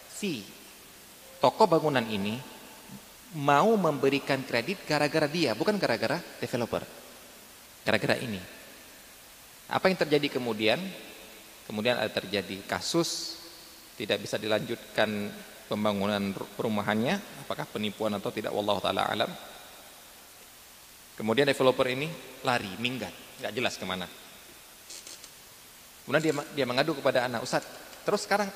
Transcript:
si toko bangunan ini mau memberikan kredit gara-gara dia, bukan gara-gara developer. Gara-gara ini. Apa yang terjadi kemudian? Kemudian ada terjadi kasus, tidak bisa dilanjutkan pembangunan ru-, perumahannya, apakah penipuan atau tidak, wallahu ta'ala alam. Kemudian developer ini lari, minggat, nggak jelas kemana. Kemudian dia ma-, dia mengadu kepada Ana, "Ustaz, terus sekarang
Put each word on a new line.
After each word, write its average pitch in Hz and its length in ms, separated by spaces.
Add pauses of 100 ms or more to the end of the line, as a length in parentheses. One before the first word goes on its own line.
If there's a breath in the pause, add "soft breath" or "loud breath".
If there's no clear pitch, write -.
(100)
si 143 340 (960)
toko 175 300
bangunan 147 320
ini 107 340 (1000)
mau 147 400
memberikan 139 640
kredit 123 420
gara-gara 147 460
dia, 147 240
bukan 196 240
gara-gara 123 400 (240)
developer. 117 400 (1040)
Gara-gara 113 320
ini. 107 240 (1300)
Apa 135 160
yang 185 160
terjadi 143 340
kemudian? 117 460 (840)
Kemudian 113 300
ada 113 160
terjadi 95 560
kasus, - 720 (560)
tidak 104 240
bisa 104 160
dilanjutkan 107 960 (400)
pembangunan 101 640
ru-, - 240
perumahannya, 113 880
apakah 147 240
penipuan 107 480
atau 117 160
tidak, 113 160
wallahu 101 320
ta'ala 98 240
alam. 107 240 (1800)
Kemudian 113 320
developer 131 400
ini 135 240 (320)
lari, 110 400
minggat, 120 320 (240)
nggak 110 160
jelas 113 240
kemana. 92 320 (1900)
Kemudian 151 220
dia 151 80
ma-, 147 160
dia 139 160
mengadu 139 320
kepada 127 320
Ana, 117 80
"Ustaz, 135 240 (400)
terus 202 240
sekarang 196 300